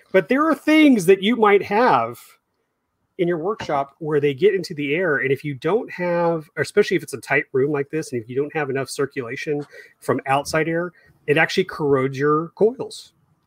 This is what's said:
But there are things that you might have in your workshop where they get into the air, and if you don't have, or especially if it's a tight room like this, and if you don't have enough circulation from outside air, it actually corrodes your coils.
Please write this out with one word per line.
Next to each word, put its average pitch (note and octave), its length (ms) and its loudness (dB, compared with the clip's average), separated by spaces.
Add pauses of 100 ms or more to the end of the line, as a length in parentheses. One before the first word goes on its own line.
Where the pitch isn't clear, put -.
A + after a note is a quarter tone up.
(120)
But F#3+ 160 2
there C#4+ 180 2
are D#4+ 80 2
things D4 520 4
that F#3+ 160 6
you A3 140 0
might G3+ 260 4
have D3 560 2 (1000)
in F3 100 0
your F3 100 -2
workshop D3+ 640 -4
where D3+ 200 0
they C#3+ 140 0
get F#3+ 200 2
into F3+ 200 -6
the C#3+ 200 -4
air, E3 240 0
and C3 120 -2
if - 140 -2
you D3 100 -6
don't F#3 360 -2
have, E3+ 680 -2
or D3+ 60 -2
especially G#3 340 0
if D3 60 -2
it's - 120 -14
a A#2+ 60 -10
tight D3 320 -2
room C3+ 180 0
like C#3+ 200 -4
this, D#3 220 -6
and A#2+ 100 -4
if A2 60 -18
you B2 80 -10
don't C#3+ 180 -4
have D3 160 -4
enough C3 200 -4
circulation C#3 760 -6 (360)
from C3 260 -2
outside D3 420 0
air, E3+ 240 -4 (340)
it D3 120 2
actually E3+ 260 0
corrodes C#3 540 -2
your D3+ 380 0
coils. - 560 -2 (340)